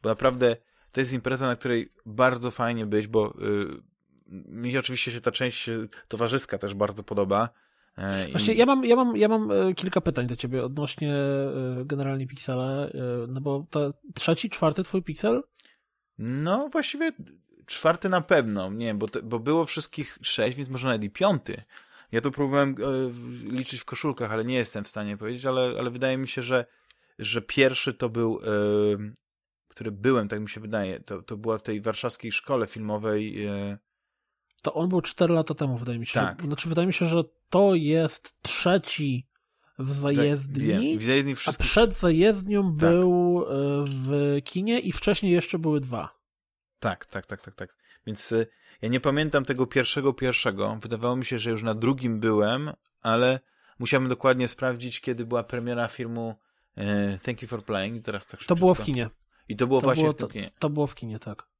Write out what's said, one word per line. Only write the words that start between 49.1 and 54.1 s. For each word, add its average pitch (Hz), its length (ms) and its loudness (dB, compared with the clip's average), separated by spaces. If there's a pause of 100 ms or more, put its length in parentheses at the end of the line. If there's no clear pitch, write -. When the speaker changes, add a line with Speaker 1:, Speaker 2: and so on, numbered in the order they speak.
Speaker 1:
tego 127 220 0
pierwszego, 135 460 0
pierwszego. 110 720 -2
Wydawało 117 340 -2
mi 127 80 -4
się, 123 140 -4
że 113 120 -4
już 110 120 -2
na 113 120 0
drugim 117 460 0
byłem, 113 500 2 (320)
ale 123 380 2 (380)
musiałem 131 300 2
dokładnie 127 400 2